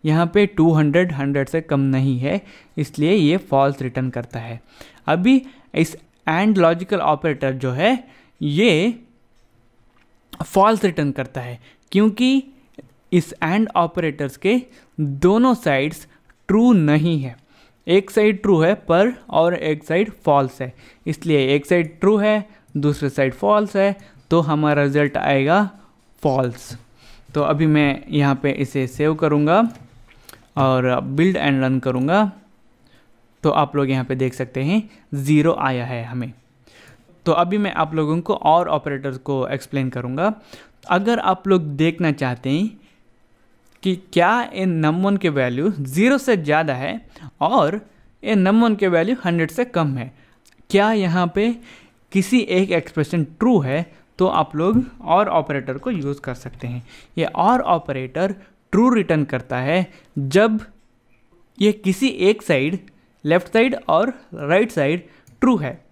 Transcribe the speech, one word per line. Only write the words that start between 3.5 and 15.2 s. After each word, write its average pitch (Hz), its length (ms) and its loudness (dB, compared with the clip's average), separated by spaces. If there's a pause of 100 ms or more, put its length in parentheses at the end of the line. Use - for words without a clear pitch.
रिटर्न 127 280 -6
करता 120 300 -10
है। 113 200 -12 (480)
अभी 196 340 4 (340)
इस - 200 -2 (320)
and 196 300 2
लॉजिकल 170 420 2
ऑपरेटर 147 540 -2
जो 131 180 -4
है 165 200 0 (500)
ये 185 580 0 (1500)
फॉल्स 208 400 2
रिटर्न 156 260 0
करता 131 300 -8
है, 120 180 -14 (320)
क्योंकि 233 520 2 (680)
इस 175 220 0 (100)
and 196 320 0
ऑपरेटर्स 156 600 -4
के 240 240 0 (380)
दोनों 180 560 2